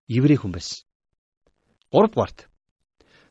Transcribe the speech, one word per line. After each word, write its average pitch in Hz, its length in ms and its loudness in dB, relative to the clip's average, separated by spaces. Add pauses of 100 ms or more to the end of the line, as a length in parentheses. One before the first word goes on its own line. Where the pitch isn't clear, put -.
еврей 131 300 2
хүн 90 160 -8
байсан. - 320 -14 (1040)
Гуравдугаарт 170 580 0 (840)